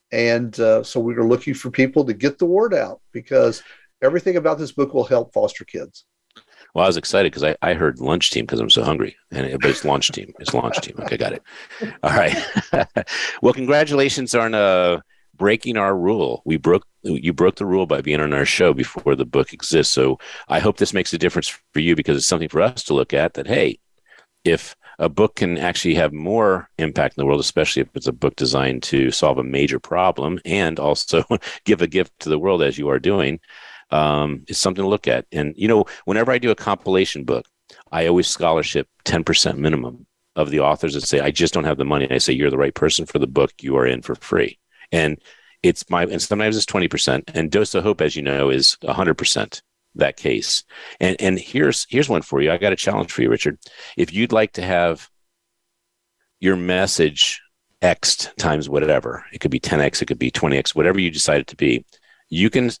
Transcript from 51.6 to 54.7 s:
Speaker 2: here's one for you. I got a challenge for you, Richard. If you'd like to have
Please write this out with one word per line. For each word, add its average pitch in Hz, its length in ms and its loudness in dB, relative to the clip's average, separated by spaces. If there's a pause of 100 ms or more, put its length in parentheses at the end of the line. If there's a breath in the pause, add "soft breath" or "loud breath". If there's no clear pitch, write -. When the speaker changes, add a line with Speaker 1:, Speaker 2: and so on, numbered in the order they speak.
Speaker 2:
here's 139 200 0
one 98 140 2
for 69 200 -2
you. 76 100 2
I 87 60 -2
got 98 140 2
a 92 40 -2
challenge - 340 -2
for - 120 -2
you, 120 80 2
Richard. - 280 -2 (380 loud breath)
If 82 160 -2
you'd 110 200 -2
like 110 220 2
to 95 80 -6
have 87 460 0 (1300)